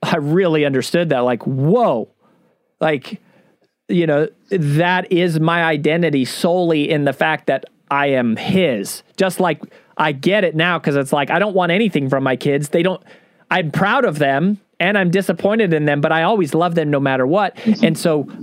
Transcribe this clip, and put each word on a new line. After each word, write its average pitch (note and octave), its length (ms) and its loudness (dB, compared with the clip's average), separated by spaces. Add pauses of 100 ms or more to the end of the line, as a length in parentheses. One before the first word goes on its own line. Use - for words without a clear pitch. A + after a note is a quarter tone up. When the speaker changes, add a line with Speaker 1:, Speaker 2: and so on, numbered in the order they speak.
Speaker 1:
I - 140 -2
really D#3 480 2
understood C#3+ 440 0
that, C3+ 100 0
like, B2 240 -2
whoa, C#3+ 640 0 (720)
like, D#3 400 -4 (680)
you E3+ 200 2
know, D3+ 200 2 (220)
that F3 600 0
is F3 280 0
my E3 260 2
identity D3+ 600 0
solely E3 640 0
in D3+ 160 0
the C3+ 80 0
fact D#3 340 -2
that C#3 180 -2 (240)
I C#3+ 180 0
am B2 300 0
his. D3 680 -2 (140)
Just F#3+ 220 -2
like E3+ 200 0 (380)
I D#3 140 0
get E3+ 320 0
it D#3 120 -2
now, E3 240 0
'cause D3 160 -2
it's C#3 180 0
like, C#3+ 160 0
I D#3+ 100 0
don't G3 160 -2
want F3+ 160 2
anything E3+ 380 0
from C3+ 140 0
my C3 120 0
kids. C#3+ 340 -2
They E3+ 140 0
don't, F3+ 180 -2 (480)
I'm E3+ 220 0
proud A3+ 340 2
of D#3 140 -2
them D#3 400 0 (200)
and G3 180 2
I'm F#3 140 2
disappointed G3 640 0
in D3+ 120 0
them, C#3+ 160 2
but D#3+ 100 2
I D#3+ 120 2
always F#3 300 0
love E3+ 220 0
them D#3 140 0
no C#3+ 100 0
matter C3 280 0
what. F#3 300 0
Speaker 2:
Mm-hmm. G#3+ 280 0
Speaker 1:
And D#3+ 120 0
so D3+ 300 0 (140)